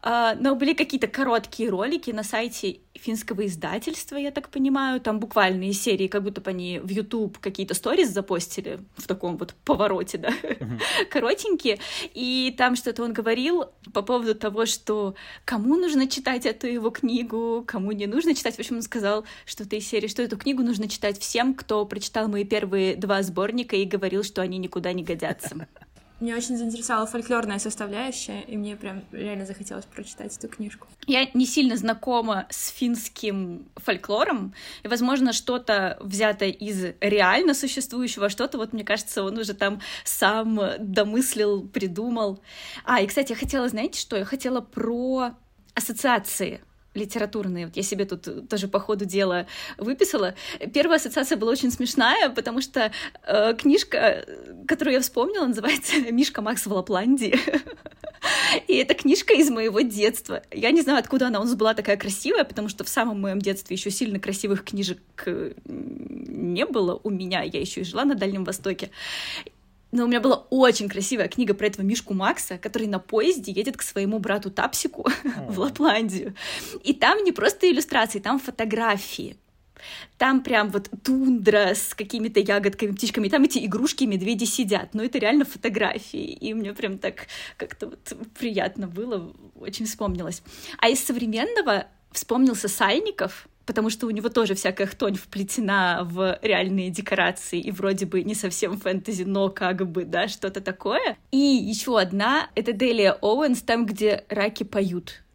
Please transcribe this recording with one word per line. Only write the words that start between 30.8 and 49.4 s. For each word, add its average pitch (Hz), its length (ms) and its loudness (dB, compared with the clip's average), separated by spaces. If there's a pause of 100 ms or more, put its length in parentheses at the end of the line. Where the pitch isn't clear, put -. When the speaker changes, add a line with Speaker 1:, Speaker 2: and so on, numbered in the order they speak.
Speaker 1:
Я 262 280 4
не 254 100 6
сильно 254 320 4
знакома 226 760 0
с - 180 -6
финским 202 1080 -4
фольклором, 208 800 0 (300)
и, 220 40 -8
возможно, 247 440 2
что-то 220 680 0
взято 202 460 0
из 190 540 -4
реально 208 520 4
существующего, 247 760 -2
а 208 40 2
что-то, 240 280 -4
вот, 220 140 -4
мне 214 120 -6
кажется, 214 400 -2
он 196 140 -4
уже 208 160 -4
там 202 260 -2 (240)
сам 220 540 2 (200)
домыслил, 208 920 0
придумал. 202 720 -2 (440)
А, 247 180 4
и, - 40 2
кстати, 269 260 0
я 226 40 -4
хотела, 254 320 -2
знаете 240 320 -4
что? - 160 -4
Я 196 80 0
хотела 254 360 -2
про 240 720 -2 (420)
ассоциации 226 840 0 (340)
литературные. 202 720 -4
Вот 170 100 -10
я 202 60 -2
себе 202 220 -2
тут - 440 -8
тоже 196 200 -2
по 202 100 2
ходу 202 260 0
дела 185 440 0 (300)